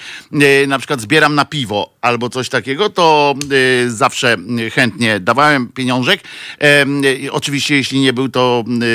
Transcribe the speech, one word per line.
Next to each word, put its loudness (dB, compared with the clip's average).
e, 4
na -2
przykład: -6
„Zbieram 2
na 2
piwo” -6
albo -2
coś -6
takiego, -2
to, 2
e, -2
zawsze, 0
e, -6
chętnie 0
dawałem 2
pieniążek. -2
Em, 2
e, -8
oczywiście, -2
jeśli 0
nie 2
był -2
to, 0